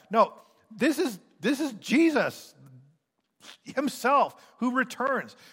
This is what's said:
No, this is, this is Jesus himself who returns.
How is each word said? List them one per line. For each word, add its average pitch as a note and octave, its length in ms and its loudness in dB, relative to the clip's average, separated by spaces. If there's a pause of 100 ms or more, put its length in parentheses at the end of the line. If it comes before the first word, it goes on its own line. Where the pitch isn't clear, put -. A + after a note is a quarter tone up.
No, G#3+ 240 2 (380)
this B3 280 0
is, B3 200 -2 (200)
this B3 200 -2
is C#4 140 -4
Jesus A#3+ 800 0 (1120)
himself C4+ 720 0 (220)
who B3 140 -2
returns. A#3+ 640 -4 (180)